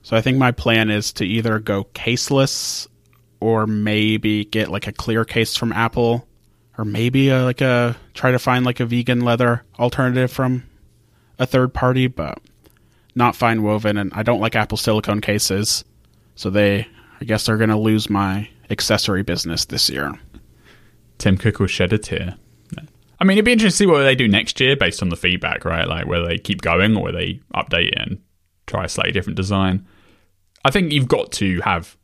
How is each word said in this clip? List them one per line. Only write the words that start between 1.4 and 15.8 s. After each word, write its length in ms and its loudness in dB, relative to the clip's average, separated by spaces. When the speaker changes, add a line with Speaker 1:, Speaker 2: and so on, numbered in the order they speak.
Speaker 1:
go 260 -2
caseless 920 -2
or 240 2
maybe 760 0
get, 260 -2
like, 160 -6
a 60 -8
clear 320 -2
case 320 -2
from 160 -2
Apple, 560 0
or 80 -6
maybe 460 0
a, 140 2
like, 180 -2
a, 340 2
try 200 0
to 60 2
find, 280 0
like, 140 -2
a 40 0
vegan 380 0
leather 400 2
alternative 520 0
from 340 -2
a 80 0
third 260 2
party, 340 2
but 320 -6
not 200 2
fine 280 2
woven. 340 0
And 180 -2
I 80 -4
don't 180 0
like 140 -2
Apple 220 0
silicone 460 0
cases, 640 -2